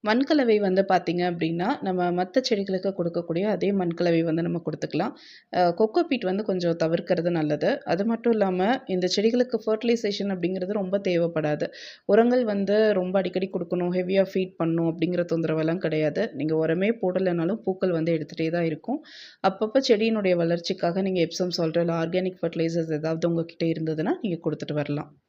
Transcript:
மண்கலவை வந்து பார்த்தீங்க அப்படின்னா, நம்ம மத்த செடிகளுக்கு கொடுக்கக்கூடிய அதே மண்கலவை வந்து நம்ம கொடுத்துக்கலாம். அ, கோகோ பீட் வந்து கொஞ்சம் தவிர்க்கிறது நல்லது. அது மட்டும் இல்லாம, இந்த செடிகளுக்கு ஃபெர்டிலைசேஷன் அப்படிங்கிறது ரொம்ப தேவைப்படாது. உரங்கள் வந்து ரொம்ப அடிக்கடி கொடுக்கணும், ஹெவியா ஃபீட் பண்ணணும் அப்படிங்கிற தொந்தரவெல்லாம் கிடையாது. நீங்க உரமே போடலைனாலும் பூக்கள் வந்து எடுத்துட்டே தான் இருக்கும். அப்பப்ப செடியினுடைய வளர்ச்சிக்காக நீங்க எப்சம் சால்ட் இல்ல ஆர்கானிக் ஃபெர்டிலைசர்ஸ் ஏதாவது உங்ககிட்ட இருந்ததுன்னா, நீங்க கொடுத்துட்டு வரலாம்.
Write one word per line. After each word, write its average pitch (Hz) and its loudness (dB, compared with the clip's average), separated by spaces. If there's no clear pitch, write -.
மண்கலவை 247 4
வந்து 190 2
பார்த்தீங்க 175 2
அப்படின்னா, 170 -2
நம்ம 180 0
மத்த 185 0
செடிகளுக்கு 196 -2
கொடுக்கக்கூடிய 170 -2
அதே 180 0
மண்கலவை 175 2
வந்து 165 0
நம்ம 170 -2
கொடுத்துக்கலாம். 160 -4
அ, 180 2
கோகோ 220 0
பீட் 254 -2
வந்து 190 -2
கொஞ்சம் 175 0
தவிர்க்கிறது 170 0
நல்லது. 156 0
அது 180 0
மட்டும் 226 0
இல்லாம, 190 0
இந்த 180 0
செடிகளுக்கு 226 0
ஃபெர்டிலைசேஷன் 220 0
அப்படிங்கிறது 180 -2
ரொம்ப 202 -2
தேவைப்படாது. 170 0
உரங்கள் 240 6
வந்து 202 0
ரொம்ப 185 0
அடிக்கடி 185 0
கொடுக்கணும், 180 -2
ஹெவியா 185 2
ஃபீட் 190 -2
பண்ணணும் 165 0
அப்படிங்கிற 175 0
தொந்தரவெல்லாம் 165 0
கிடையாது. 156 0
நீங்க 156 -2
உரமே 165 2
போடலைனாலும் 185 0
பூக்கள் 185 -2
வந்து 165 0
எடுத்துட்டே 160 -2
தான் 170 0
இருக்கும். 160 -4
அப்பப்ப 214 2
செடியினுடைய 214 2
வளர்ச்சிக்காக 170 0
நீங்க 185 0
எப்சம் 175 -2
சால்ட் 165 -2
இல்ல 170 0
ஆர்கானிக் 180 -2
ஃபெர்டிலைசர்ஸ் 165 -2
ஏதாவது 160 -2
உங்ககிட்ட 165 -2
இருந்ததுன்னா, 160 -2
நீங்க 175 -4
கொடுத்துட்டு 151 -4
வரலாம். 147 -4